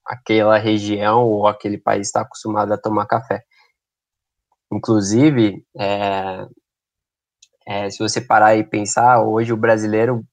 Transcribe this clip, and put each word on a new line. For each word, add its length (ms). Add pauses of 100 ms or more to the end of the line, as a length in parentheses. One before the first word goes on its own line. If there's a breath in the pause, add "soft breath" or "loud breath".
aquela 540
região 680
ou 220
aquele 320
país 320
tá 120
acostumado 500
a 60
tomar 280
café. 360 (1300)
Inclusive, 920 (140)
é, 680 (1200)
é, 240
se 80
você 220
parar 360
e 80
pensar, 580
hoje 300
o 40
brasileiro, 760